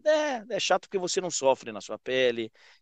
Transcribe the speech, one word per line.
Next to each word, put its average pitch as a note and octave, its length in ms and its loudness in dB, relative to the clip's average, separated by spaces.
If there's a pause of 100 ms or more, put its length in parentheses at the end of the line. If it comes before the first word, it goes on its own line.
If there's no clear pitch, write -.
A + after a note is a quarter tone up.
É, C#4+ 520 0
é - 40 -2
chato F#3+ 220 2
porque - 160 -6
você F3+ 200 -4
não F3+ 120 -2
sofre C3 420 0
na G2+ 80 -10
sua G#2+ 180 -10
pele, B2 540 0 (300)